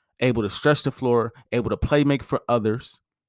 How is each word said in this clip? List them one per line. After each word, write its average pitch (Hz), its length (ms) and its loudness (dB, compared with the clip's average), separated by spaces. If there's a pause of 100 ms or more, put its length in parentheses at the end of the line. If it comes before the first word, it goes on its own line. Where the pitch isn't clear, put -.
(200)
able 120 220 2
to 101 80 -4
stretch - 320 2
the 139 80 -2
floor, 120 420 0 (200)
able 117 180 -2
to 104 60 -2
play 147 280 2
make 139 180 0
for - 260 -6
others, 113 520 -2 (280)